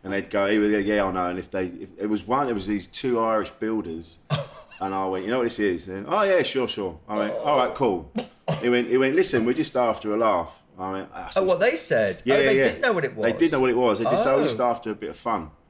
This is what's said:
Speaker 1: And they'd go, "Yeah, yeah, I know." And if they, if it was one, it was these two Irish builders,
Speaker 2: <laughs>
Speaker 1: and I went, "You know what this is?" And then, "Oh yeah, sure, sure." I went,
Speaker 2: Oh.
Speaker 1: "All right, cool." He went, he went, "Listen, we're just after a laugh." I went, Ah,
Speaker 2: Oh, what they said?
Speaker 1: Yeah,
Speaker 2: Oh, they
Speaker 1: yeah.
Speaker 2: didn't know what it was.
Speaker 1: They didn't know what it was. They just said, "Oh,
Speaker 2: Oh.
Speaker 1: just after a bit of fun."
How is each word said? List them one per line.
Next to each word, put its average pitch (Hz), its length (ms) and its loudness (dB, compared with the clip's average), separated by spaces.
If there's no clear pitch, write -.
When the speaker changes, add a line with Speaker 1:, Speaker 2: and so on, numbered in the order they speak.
Speaker 1:
And 95 80 -6
they'd 98 180 -4
go, 98 160 2
"Yeah, 107 320 4
yeah, 101 260 2
I 95 80 -2
know." 90 180 -2
And 92 80 -6
if 87 120 -12
they, 95 160 -2
if 92 320 -12
it 101 80 -4
was 104 200 -2
one, 131 220 0
it 120 60 -2
was 95 120 -6
these 101 200 -4
two 123 320 -2
Irish 110 320 0
builders, 98 680 -6
Speaker 2:
<laughs> - 320 -20
Speaker 1:
and 95 140 -4
I 95 120 -2
went, 95 180 -4
"You 107 60 -4
know 127 80 0
what 123 60 0
this 117 140 -4
is?" 95 300 0
And 92 80 -8
then, 151 60 -4
"Oh 208 100 2
yeah, 185 200 4
sure, 123 260 -2
sure." 90 300 -6
I 107 100 -4
went, 107 180 -2
Speaker 2:
Oh. 104 80 -6
Speaker 1:
"All 143 140 2
right, 120 160 0
cool." 92 360 0
He 117 80 0
went, 120 200 2
he 123 100 2
went, 135 180 2
"Listen, 131 280 2
we're 123 100 2
just 151 220 -2
after 110 380 0
a - 20 0
laugh." 98 460 0
I 92 140 -6
went, 95 200 -8
Ah, - 240 -12
Speaker 2:
Oh, 190 80 2
what 180 140 2
they 240 160 2
said? 110 500 0
Speaker 1:
Yeah, 135 120 4
Speaker 2:
Oh, 143 80 4
they 135 120 6
Speaker 1:
yeah. 135 60 4
Speaker 2:
didn't - 200 0
know 247 100 2
what 165 120 0
it 127 120 -6
was. 107 80 -2
Speaker 1:
They 113 120 4
didn't 165 160 4
know 135 80 2
what 127 100 4
it 113 60 2
was. 113 220 4
They 117 60 -2
just 160 200 2
said, 135 100 4
"Oh, 139 60 4
Speaker 2:
Oh. 147 40 2
Speaker 1:
just 120 160 -2
after 117 300 0
a 101 40 -4
bit 78 160 -8
of - 60 -14
fun." 95 340 -4